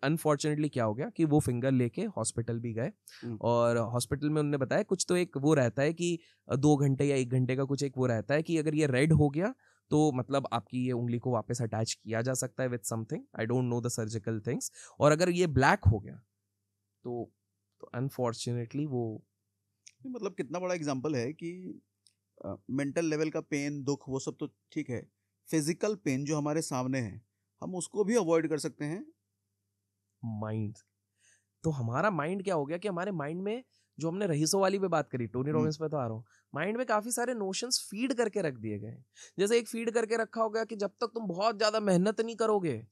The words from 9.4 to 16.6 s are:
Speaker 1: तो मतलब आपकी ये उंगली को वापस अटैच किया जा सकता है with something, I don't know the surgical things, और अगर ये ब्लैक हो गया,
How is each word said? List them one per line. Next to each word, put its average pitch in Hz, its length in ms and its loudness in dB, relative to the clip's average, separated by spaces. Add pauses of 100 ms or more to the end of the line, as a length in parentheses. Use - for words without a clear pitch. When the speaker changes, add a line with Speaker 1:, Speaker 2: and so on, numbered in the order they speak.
Speaker 1:
तो 151 220 4
मतलब 131 400 -2
आपकी 123 340 -2
ये 127 60 0
उंगली 120 260 -2
को 123 140 -2
वापस 120 300 -2
अटैच 110 320 -2
किया 113 280 -4
जा 131 120 0
सकता 127 280 -4
है 127 80 -2
with 120 120 -6
something, 117 380 -6 (200)
I 113 100 -2
don't 123 220 2
know 120 140 -2
the 120 120 -4
surgical 113 460 -4
things, 147 260 -4 (300)
और 147 120 8
अगर 170 160 2
ये 175 180 4
ब्लैक 143 380 6
हो 107 140 6
गया, - 240 -14 (840)